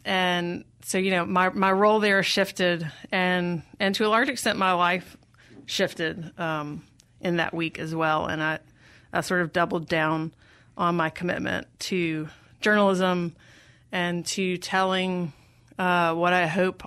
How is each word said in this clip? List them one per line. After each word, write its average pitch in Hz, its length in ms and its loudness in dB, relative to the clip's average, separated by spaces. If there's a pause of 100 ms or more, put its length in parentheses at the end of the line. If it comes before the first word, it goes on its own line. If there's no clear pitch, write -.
and 180 640 0 (180)
so, - 140 -2
you 190 140 2
know, 175 140 2
my, 185 240 2
my 190 220 2
role 208 280 6
there 202 240 4
shifted, 175 640 0 (220)
and, 180 500 0 (180)
and 196 160 2
to 220 100 2
a 214 40 2
large 233 200 4
extent, 240 280 -2
my 190 160 2
life 175 420 0 (520)
shifted, 165 720 -4
um, 151 440 -6 (380)
in 170 160 0
that - 160 -2
week 165 260 -4
as 160 140 -6
well. 160 320 0
And 156 160 -4
I, 156 180 -2 (540)
I 170 80 0
sort 180 200 0
of 165 120 -4
doubled 170 340 0
down 160 460 -2 (440)
on 175 180 0
my 160 140 0
commitment - 580 -6 (140)
to 160 460 -4 (340)
journalism 185 760 2 (560)
and 175 360 -4
to 185 300 -2
telling, 185 760 -2 (440)
uh, 175 380 2
what 175 180 2
I 180 140 4
hope 185 400 -2